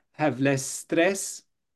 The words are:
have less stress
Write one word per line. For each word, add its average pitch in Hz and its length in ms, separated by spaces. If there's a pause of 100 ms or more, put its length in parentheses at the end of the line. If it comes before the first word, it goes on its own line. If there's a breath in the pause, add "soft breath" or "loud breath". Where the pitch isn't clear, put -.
(120 soft breath)
have 135 300
less 135 220
stress - 760 (340)